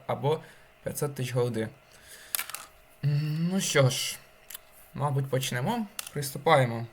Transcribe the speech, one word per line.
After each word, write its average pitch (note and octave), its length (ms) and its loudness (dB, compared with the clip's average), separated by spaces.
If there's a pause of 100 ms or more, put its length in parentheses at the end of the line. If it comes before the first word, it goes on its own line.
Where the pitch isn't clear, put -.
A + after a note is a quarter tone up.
або C#3+ 340 0 (420)
п'ятсот - 320 -4
тисяч A#2+ 200 -4
голди. A2+ 340 0 (1400)
М, D3+ 480 0
ну F#3+ 80 2
що C#3 300 6
ж, - 260 -4 (760)
мабуть, C3+ 360 0
почнемо. C#3 560 -2 (260)
Приступаємо. C3 800 2